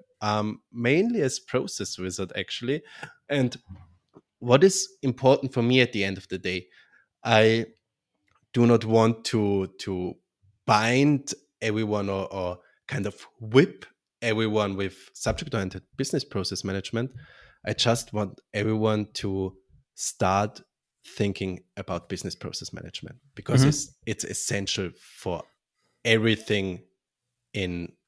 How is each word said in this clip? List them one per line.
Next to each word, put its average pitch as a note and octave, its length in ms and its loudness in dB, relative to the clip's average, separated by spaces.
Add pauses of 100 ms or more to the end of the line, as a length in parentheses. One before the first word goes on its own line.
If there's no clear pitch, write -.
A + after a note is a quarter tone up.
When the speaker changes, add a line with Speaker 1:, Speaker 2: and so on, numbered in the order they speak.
(220)
Speaker 1:
um, G#2+ 380 -2 (120)
mainly E3+ 480 0
as C3 180 -2
Process - 580 -6
Wizard, F#2 400 -8
actually. A#2+ 460 -6 (460)
And C3 280 0 (840)
what B2+ 240 6
is - 240 2 (140)
important C3+ 520 2
for A#2+ 80 2
me B2+ 180 6
at A#2+ 120 2
the G2+ 100 -2
end G2 160 -2
of - 80 -16
the F#2+ 120 -8
day, F#2 280 -6 (560)
I A2+ 440 6 (880)
do A#2+ 140 4
not A2+ 180 4
want A2+ 420 4
to, G2+ 420 0 (140)
to F2+ 340 -6 (500)
bind C3 680 4 (300)
everyone G#2 480 -2
or, G2 200 -4
or F2+ 280 -6 (300)
kind G#2 180 -4
of - 200 -12 (140)
whip A2+ 460 2 (340)
everyone G#2+ 560 0
with G2 380 -6
subject-oriented A2 680 -4 (140)
business C3+ 260 -2
process - 400 -6
management. G#2+ 480 -4 (540)
I G#2 80 -6
just - 400 0
want G#2 260 -4 (140)
everyone G#2+ 640 0
to F#2+ 420 -4 (380)
start G2+ 680 0 (460)
thinking F#2+ 540 -4 (180)
about F2+ 320 -10
business F#2 240 -8
process - 400 -12
management, - 420 -16 (180)
because - 260 0
Speaker 2:
Mm-hmm. C#3 100 6
Speaker 1:
it's, - 240 -4 (100)
it's - 200 -6
essential G2 680 -4 (100)
for - 420 -8 (640)
everything G#2+ 800 0 (720)
in, F2 380 -6 (160)